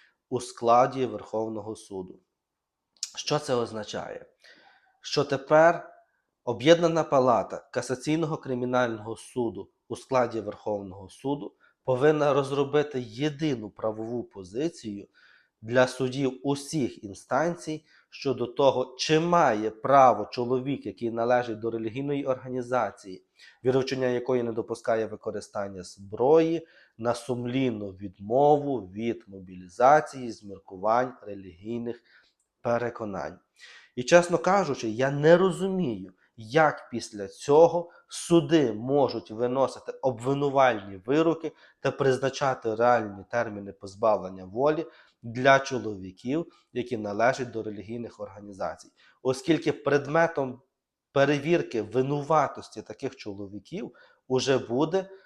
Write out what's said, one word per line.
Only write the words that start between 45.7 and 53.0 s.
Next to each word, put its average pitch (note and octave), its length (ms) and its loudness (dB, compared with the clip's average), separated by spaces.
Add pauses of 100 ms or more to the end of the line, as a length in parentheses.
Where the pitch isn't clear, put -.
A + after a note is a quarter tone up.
які A#2+ 240 -6
належать A2+ 540 0
до A2 120 -8
релігійних G#2 560 -12
організацій, G2+ 720 -10 (320)
оскільки D3 480 0
предметом C#3+ 920 0 (500)
перевірки C#3 720 2
винуватості C3+ 1000 -2
таких - 340 -10